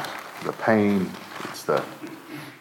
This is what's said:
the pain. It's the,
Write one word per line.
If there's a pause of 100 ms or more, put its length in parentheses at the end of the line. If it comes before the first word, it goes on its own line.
(460)
the
pain. (340)
It's
the, (760)